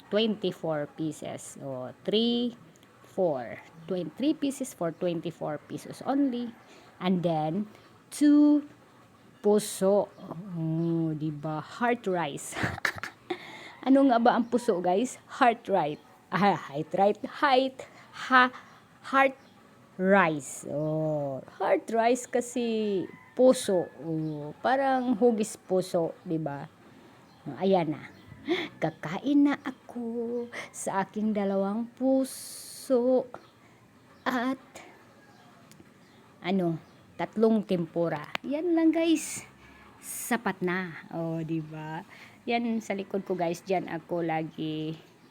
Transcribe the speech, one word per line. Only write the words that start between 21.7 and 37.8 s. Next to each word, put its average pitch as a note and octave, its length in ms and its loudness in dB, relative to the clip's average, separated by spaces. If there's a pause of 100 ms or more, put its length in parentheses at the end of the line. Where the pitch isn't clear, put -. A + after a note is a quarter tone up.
rice A#3 320 6
kasi A3 800 -2 (320)
puso. B3+ 640 4
Oh, D#3 640 -6
parang B3+ 560 0
hugis A3 400 2
puso, F3+ 640 -2
di E3 160 -2
ba? C#3+ 240 -6 (800)
Oh, C#3+ 160 -10
ayan F3+ 320 4
na. C3+ 160 -10 (720)
Kakain C4+ 720 2
na C4+ 160 -4
ako A#3+ 800 -8 (240)
sa - 320 -4
aking G#3+ 320 -2
dalawang G3 640 -2
puso C4 1300 0 (960)
at B3+ 400 -2 (1800)
ano, E3+ 400 0 (400)
tatlong A3 480 2
tempura. E3 640 -2 (160)